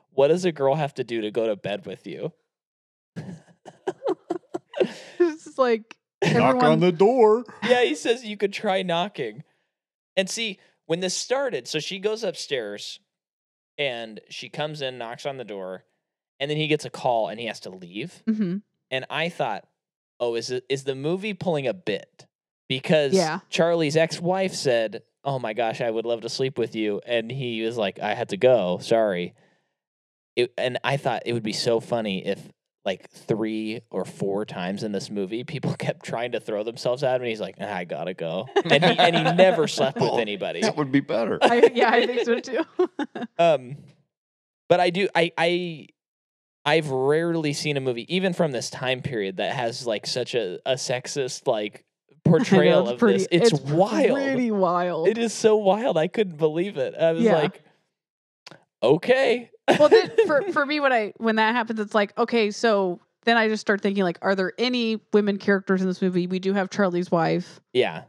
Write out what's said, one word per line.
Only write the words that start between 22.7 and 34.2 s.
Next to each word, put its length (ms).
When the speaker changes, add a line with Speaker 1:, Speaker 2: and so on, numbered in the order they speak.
Speaker 2:
Yeah. 260
Speaker 1:
Charlie's 480
ex-wife 560
said, 500
"Oh 160
my 140
gosh, 280
I 100
would 140
love 160
to 80
sleep 280
with 180
you." 300
And 260
he 320
was 140
like, 220
"I 160
had 140
to 80
go. 440
Sorry." 520
It, 220
and 260
I 140
thought 280
it 80
would 100
be 100
so 260
funny 460
if, 160
like, 260
three 720
or 140
four 400